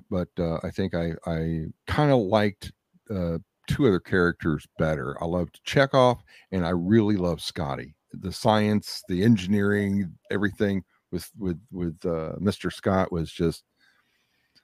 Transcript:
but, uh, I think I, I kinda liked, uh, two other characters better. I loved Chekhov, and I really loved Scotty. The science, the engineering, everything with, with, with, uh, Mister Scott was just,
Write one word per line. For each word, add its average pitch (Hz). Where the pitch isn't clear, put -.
but, 90
uh, 82
I 87
think 92
I, 85
I 82
kinda 147
liked, 104
uh, 87
two -
other 92
characters 87
better. 71
I 85
loved 85
Chekhov, 135
and 92
I 85
really 101
loved 87
Scotty. 71
The 95
science, 107
the 92
engineering, 101
everything 98
with, 87
with, 90
with, 87
uh, 82
Mister 95
Scott 95
was 82
just, 82